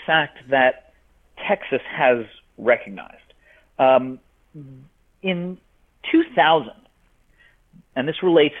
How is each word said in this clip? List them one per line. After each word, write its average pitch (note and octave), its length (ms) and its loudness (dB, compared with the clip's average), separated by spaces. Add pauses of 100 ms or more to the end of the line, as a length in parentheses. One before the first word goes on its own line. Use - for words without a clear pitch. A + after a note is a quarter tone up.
fact, D#3+ 320 0 (100)
that C3 460 0 (520)
Texas - 420 -4
has B2 360 0 (320)
recognized. - 800 -6 (440)
Um, C3 400 2 (1040)
in F3+ 360 -6 (520)
two E4 140 2 (100)
thousand, D#3 460 2 (1120)
and C3+ 140 -6
this D#3+ 140 -8
relates E3 380 2